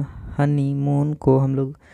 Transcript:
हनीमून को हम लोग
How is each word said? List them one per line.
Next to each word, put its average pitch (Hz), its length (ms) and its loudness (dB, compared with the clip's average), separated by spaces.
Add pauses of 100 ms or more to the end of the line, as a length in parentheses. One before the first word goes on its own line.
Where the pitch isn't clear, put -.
(380)
हनीमून 143 760 0
को 135 240 4
हम 135 160 0
लोग 135 220 -4 (180)